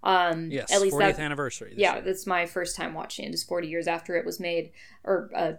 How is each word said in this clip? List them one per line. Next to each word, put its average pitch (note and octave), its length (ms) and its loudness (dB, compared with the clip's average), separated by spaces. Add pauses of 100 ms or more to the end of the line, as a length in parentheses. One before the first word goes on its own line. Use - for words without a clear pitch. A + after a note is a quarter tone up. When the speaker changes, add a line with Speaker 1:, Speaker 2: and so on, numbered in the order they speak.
Speaker 1:
Um, E3+ 480 4
Speaker 2:
Yes, C3+ 220 -2
Speaker 1:
at G3 80 6
least G3 120 4
Speaker 2:
fortieth G3 260 4
Speaker 1:
that, D3+ 40 -4
Speaker 2:
anniversary D3 480 -4
this E3+ 100 -2
Speaker 1:
yeah, G3 160 4
Speaker 2:
year. - 60 -6
Speaker 1:
that's F#3 240 -4
my F3 200 0
first F3 280 -4
time E3 200 -6
watching - 320 -8
it, - 80 -6
is E3 100 -4
forty F3 240 -4
years E3 180 -2
after E3+ 300 -2
it - 80 0
was E3+ 160 -6
made, E3+ 320 -2 (320)
or, F#3+ 300 0
uh, D#3+ 240 0